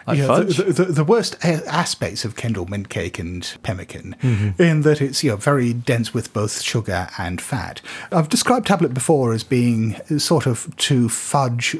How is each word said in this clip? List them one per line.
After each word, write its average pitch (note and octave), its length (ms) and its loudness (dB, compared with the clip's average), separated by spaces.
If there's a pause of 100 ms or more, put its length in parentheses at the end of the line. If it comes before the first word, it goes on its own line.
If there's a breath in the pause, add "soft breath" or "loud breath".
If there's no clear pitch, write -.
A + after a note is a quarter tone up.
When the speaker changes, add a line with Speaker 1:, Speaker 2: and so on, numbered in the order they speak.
Speaker 1:
Like A#2+ 140 0
Speaker 2:
you C3+ 80 2
know, D#3 160 4
the, G3 100 2
Speaker 1:
fudge? C3 40 -4 (180)
Speaker 2:
the, F3+ 80 4
the, F#3 80 0
the D3+ 120 2
worst G#3+ 400 2
a-, E3 240 0
aspects A#2 580 -4
of G#2+ 100 -8
Kendal G2 320 -4
mint G2+ 220 -6
cake - 280 -4
and F2 340 -8 (120)
pemmican, F#2+ 580 -8
Speaker 1:
Mm-hmm. G#2 400 2
Speaker 2:
in D#3+ 200 4
that D3 200 4
it's, C3+ 220 -2
you C3+ 80 2
know, G#2 60 0
very B2 360 2
dense A#2+ 400 -2
with A#2+ 180 -4
both G#2 300 -2
sugar F#2 460 -2 (100)
and F2 240 -4
fat. - 400 -8 (300 loud breath)
I've D#3 180 2
described - 380 2
tablet F3 260 2
before C3 400 2
as A2+ 100 -2
being A#2 520 2 (240)
sort D3+ 260 2
of - 320 -2
to B2 320 2
fudge B2 720 0